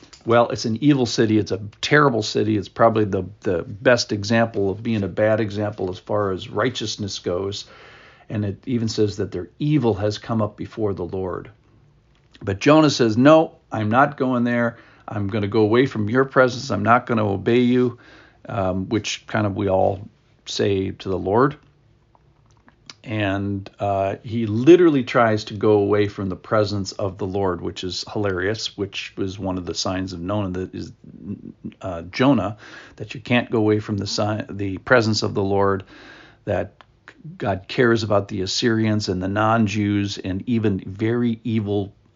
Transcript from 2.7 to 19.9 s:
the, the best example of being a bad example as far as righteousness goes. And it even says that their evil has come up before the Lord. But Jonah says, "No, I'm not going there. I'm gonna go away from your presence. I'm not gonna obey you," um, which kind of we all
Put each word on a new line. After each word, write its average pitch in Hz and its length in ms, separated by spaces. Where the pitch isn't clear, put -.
the, 95 180
the 87 240
best 117 480
example 110 580
of 104 140
being 113 180
a 98 60
bad 107 320
example 104 500
as 95 80
far 104 340
as 92 160
righteousness 110 720
goes. 98 480
And 104 160
it 101 220
even 117 200
says 107 300
that 95 140
their 87 260
evil 143 380
has 101 240
come 113 220
up 104 140
before 107 380
the 90 100
Lord. 92 460
But 98 180
Jonah 151 300
says, 113 280
"No, 160 380
I'm 107 180
not 143 260
going 127 300
there. 120 320
I'm 104 200
gonna 104 200
go 110 140
away 113 240
from 107 240
your 131 160
presence. 127 460
I'm 98 120
not 117 240
gonna 110 200
obey 98 320
you," 123 400
um, 92 420
which - 380
kind 107 180
of 98 120
we 101 120
all 95 380